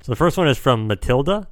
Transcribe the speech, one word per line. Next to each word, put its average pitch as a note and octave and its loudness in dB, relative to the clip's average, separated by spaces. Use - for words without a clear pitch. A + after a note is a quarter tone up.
So - -8
the A#2 -4
first E3 2
one F3 2
is C3+ 2
from A2+ 0
Matilda, C#3 -2